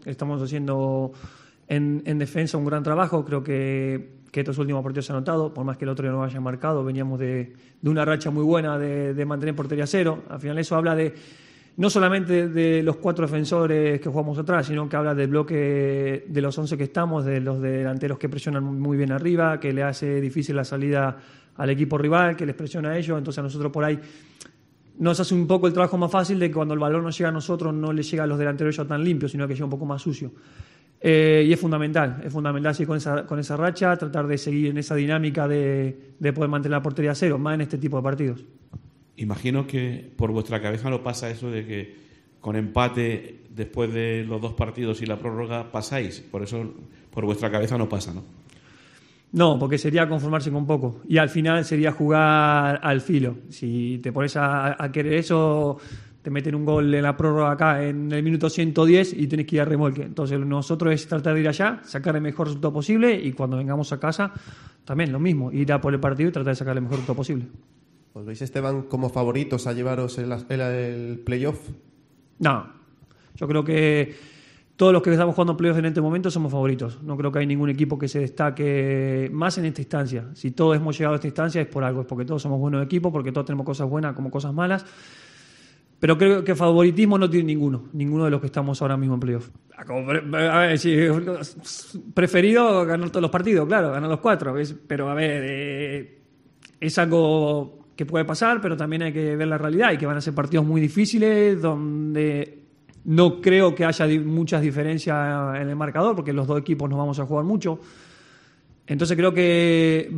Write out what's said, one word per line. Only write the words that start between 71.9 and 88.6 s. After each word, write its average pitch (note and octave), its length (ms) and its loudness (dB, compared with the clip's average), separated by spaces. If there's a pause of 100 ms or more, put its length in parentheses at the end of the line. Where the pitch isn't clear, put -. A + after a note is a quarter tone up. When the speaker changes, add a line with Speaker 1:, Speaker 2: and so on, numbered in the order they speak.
Speaker 1:
No. C3+ 300 2 (680)
Yo D#3 120 -8
creo D3+ 160 2
que D3+ 520 2 (600)
todos F#3 180 8
los F3 80 6
que F3 100 4
estamos E3+ 240 4
jugando F3 220 2
playoff E3 220 4
en D#3+ 60 2
este E3 140 0
momento E3+ 320 0
somos D#3 200 0
favoritos. C3+ 520 -2
No D3 140 -6
creo C#3 140 -2
que C#3+ 80 0
hay C#3+ 80 0
ningún C#3+ 220 0
equipo C#3+ 300 0
que C#3+ 80 -4
se D3 120 -4
destaque C3+ 1120 0
más E3 240 -2
en F3 80 -2
esta D#3 160 -4
instancia. B2+ 540 -4
Si C3 160 -6
todos D#3+ 260 4
hemos D3+ 200 -2
llegado D3+ 160 2
a - 20 0
esta D3 120 -4
instancia D#3+ 340 -2
es C#3+ 60 -2
por C#3 160 -4
algo, B2+ 180 -2
es B2 60 -8
porque B2 160 -6
todos C#3+ 180 -4
somos C#3 180 -2
buenos C#3+ 260 0
equipos, F3 260 0
porque C#3 200 -4
todos C#3+ 140 -2
tenemos C#3 200 -4
cosas C#3 240 -4
buenas D3 240 -2
como C3 180 -8
cosas C#3 220 -4
malas. F3+ 320 0 (1120)
Pero D#3 180 4
creo G3 260 6
que F#3+ 100 2
favoritismo F3 640 6
no F#3+ 120 4
tiene E3 160 2
ninguno, C#3+ 480 0
ninguno D3+ 320 0
de D3+ 60 2
los C#3 100 0
que C#3+ 60 -4
estamos C#3 340 -2